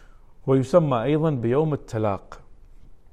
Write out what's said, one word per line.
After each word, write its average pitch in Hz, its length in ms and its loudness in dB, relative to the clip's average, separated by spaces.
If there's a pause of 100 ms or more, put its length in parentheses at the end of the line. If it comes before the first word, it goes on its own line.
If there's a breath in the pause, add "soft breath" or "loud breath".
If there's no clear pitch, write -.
(480 loud breath)
ويسمى 135 560 2
أيضا 151 260 0
بيوم 139 440 0
التلاق، 107 680 -6 (720)